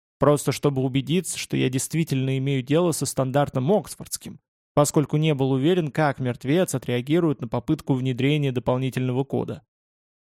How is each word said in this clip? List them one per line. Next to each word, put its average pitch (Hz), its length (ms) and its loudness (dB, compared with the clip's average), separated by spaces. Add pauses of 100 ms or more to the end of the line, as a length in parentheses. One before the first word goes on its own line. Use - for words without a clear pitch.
(180)
Просто 139 340 4
чтобы 135 300 0
убедиться, 135 560 -2
что - 180 -6
я 131 140 2
действительно 135 640 -2
имею 135 260 -2
дело 160 300 2
со 135 140 -4
стандартом 135 640 0
оксфордским, - 680 -6 (340)
поскольку 147 420 2
не 156 160 2
был 135 200 0
уверен, 151 380 2
как 147 280 0
мертвец 135 560 0
отреагирует 139 680 0
на 120 80 -8
попытку 143 460 -2
внедрения 131 580 0
дополнительного 127 720 -2
кода. - 380 -4 (760)